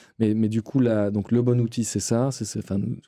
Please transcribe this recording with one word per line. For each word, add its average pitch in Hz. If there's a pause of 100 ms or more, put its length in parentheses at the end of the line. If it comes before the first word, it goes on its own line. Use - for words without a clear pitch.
(200)
mais, 110
mais 110
du 110
coup, -
là, 110
donc, 101
le 120
bon 123
outil, 117
c'est 104
ça. 120
C'est, 113
c'est, 110
enfin, 98 (280)